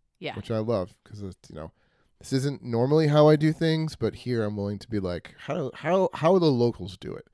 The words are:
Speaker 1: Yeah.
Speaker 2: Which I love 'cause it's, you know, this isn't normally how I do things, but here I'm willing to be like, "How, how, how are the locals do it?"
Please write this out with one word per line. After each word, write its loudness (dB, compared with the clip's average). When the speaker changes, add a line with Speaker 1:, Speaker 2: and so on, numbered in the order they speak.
Speaker 1:
Yeah. -10
Speaker 2:
Which -10
I -2
love -4
'cause -20
it's, -16
you -18
know, -14
this -12
isn't -4
normally 2
how 8
I 8
do 2
things, -2
but -2
here -4
I'm -6
willing -4
to -18
be -4
like, -6
"How, -8
how, 0
how 4
are 6
the 4
locals -2
do -12
it?" -14